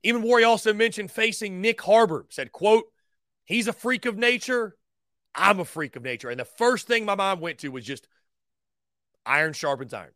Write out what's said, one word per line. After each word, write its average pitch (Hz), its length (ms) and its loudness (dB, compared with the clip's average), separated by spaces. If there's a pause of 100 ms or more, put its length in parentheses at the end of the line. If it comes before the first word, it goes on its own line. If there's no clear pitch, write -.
Emmanwori 233 420 4
also 220 280 2
mentioned 208 360 -2
facing 208 520 -4
Nick 226 180 0
Harbor, 190 480 4
said, - 240 -10
quote, 220 320 4 (640)
"He's 214 220 -2
a 226 40 -4
freak 247 340 -4
of 214 120 -4
nature. 240 580 -2 (580)
I'm 185 260 2
a 165 40 -4
freak 151 320 -10
of 123 60 -14
nature." 123 260 -8
And 123 120 -8
the 120 40 -6
first 240 420 -2
thing 226 180 0
my 202 100 -2
mind 190 260 -2
went 160 180 -8
to 147 100 -10
was 131 160 -12
just 131 220 -12 (1160)
iron 151 280 0
sharpens 135 420 -6
iron. 87 220 -14